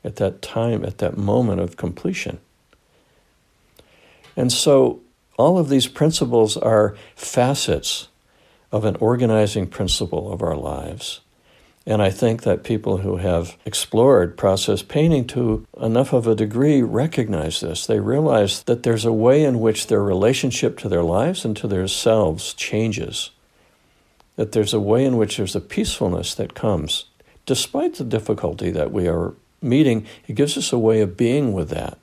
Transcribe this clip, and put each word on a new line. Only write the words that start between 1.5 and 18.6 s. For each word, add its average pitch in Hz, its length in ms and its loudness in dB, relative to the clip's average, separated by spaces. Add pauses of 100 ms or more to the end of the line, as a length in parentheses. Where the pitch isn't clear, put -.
of 87 160 -6
completion. 90 640 -6 (2000)
And 127 160 0
so 135 480 4 (380)
all 165 200 4
of 151 120 0
these 135 180 2
principles 120 680 2
are 107 400 2 (180)
facets - 920 -2 (640)
of 107 120 -2
an 101 140 0
organizing 110 680 2
principle - 680 -4
of - 80 -8
our 80 160 -2
lives. 73 640 -10 (640)
And 107 160 0
I 95 100 4
think 113 320 0
that 101 200 0
people 107 340 -2
who 95 200 -2
have 85 480 -2
explored 113 720 2
process 98 460 0
painting 147 440 2
to 113 380 -2 (160)
enough 120 320 2
of 117 140 2
a 110 80 4
degree 120 480 2
recognize 104 800 -2
this. - 260 -6
They 110 120 2
realize 113 640 2